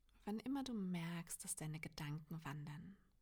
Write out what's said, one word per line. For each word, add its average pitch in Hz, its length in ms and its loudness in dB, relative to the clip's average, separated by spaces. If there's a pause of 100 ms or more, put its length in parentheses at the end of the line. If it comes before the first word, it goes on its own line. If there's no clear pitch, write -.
(240)
Wann 214 160 2
immer 269 240 4
du 254 100 -2
merkst, 170 720 2
dass - 140 -2
deine 156 240 -2
Gedanken 156 640 -2
wandern, 147 520 -6 (240)